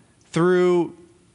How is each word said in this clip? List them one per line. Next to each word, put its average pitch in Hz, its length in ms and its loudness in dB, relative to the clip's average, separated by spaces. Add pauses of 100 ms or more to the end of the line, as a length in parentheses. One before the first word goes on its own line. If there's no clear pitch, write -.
(320)
through, 180 640 0 (400)